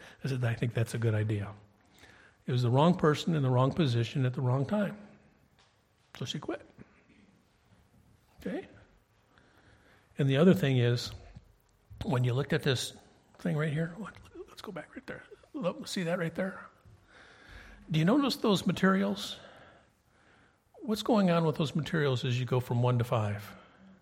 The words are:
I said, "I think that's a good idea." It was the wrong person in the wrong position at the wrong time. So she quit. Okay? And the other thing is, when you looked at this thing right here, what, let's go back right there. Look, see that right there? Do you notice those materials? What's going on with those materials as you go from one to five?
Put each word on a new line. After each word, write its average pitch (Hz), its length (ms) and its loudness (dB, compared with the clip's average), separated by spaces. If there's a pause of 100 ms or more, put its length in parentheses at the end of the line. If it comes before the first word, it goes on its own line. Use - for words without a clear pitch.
(240)
I 135 40 -4
said, 127 160 -2
"I 113 80 0
think 117 220 -2
that's 117 180 -2
a 117 60 -4
good 113 160 2
idea." 107 340 -2 (1000)
It 147 60 -2
was 123 100 2
the 117 80 2
wrong 151 240 6
person 160 400 2
in 147 80 0
the 131 80 2
wrong 127 220 4
position 127 540 2
at 123 80 -2
the 147 60 -6
wrong 131 260 0
time. 202 320 -2 (1200)
So - 60 -8
she - 140 -6
quit. - 240 -8 (1800)
Okay? 247 260 -8 (1500)
And 139 100 2
the 135 80 2
other 175 180 8
thing 139 240 2
is, 120 340 0 (920)
when 127 200 0
you 120 100 0
looked 139 180 -2
at 160 100 0
this 131 320 -2 (440)
thing 165 180 -4
right 151 160 -2
here, 165 240 -4
what, 208 160 -12 (360)
let's - 140 -20
go - 100 -12
back - 220 -14
right - 120 -18
there. - 160 -12 (300)
Look, 220 340 -6
see 185 180 -4
that 170 140 -2
right 165 160 -4
there? 190 260 -6 (1300)
Do 156 80 2
you 156 60 4
notice 269 320 2
those - 300 2
materials? 196 680 0 (1500)
What's 220 200 -4
going 202 280 4
on 170 140 4
with 156 120 2
those 151 180 -2
materials 143 500 0
as 123 140 0
you 127 60 -2
go 123 160 0
from 120 220 0
one 123 160 2
to 117 60 0
five? 104 460 -2 (520)